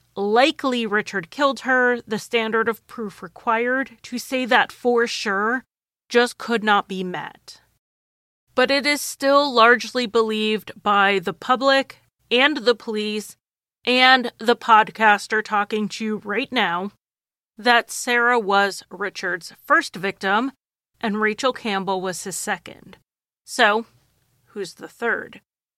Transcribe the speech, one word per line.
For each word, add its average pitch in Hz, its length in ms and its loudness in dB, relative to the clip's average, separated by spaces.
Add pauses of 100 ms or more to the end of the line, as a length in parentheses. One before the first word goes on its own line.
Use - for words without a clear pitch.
(140)
likely 240 720 2
Richard 202 460 -4
killed 269 300 -2
her, 247 420 0
the 208 160 -6
standard 226 500 -2
of 220 180 -6
proof - 360 -14
required 240 680 -4 (100)
to - 160 -8
say 254 260 -4
that 226 260 4
for 240 360 0
sure 220 580 -4 (460)
just 240 260 2
could 226 260 -2
not 208 260 2
be 190 140 -6
met. - 600 -12 (920)
But 254 160 2
it 277 140 2
is 294 160 0
still 277 500 2
largely 240 560 4
believed 214 640 -2 (100)
by 202 380 2
the 185 120 -4
public 269 680 0 (280)
and 277 280 2
the 233 160 2
police 214 600 -8 (480)
and 254 540 4
the 233 180 2
podcaster 214 840 4
talking 208 460 -2
to - 160 -10
you 214 140 -4
right 208 340 -6
now 196 400 -2 (640)
that 233 340 2
Sarah 240 480 0
was 196 520 0
Richard's 180 640 -8 (100)
first 311 320 0
victim 196 560 -2 (480)
and 214 200 -4
Rachel 214 320 -2
Campbell 190 480 -4
was 180 240 -6
his 185 120 -10
second. - 640 -10 (460)
So, 226 420 0 (600)
who's 185 280 -12
the - 140 -20
third? - 520 -6 (360)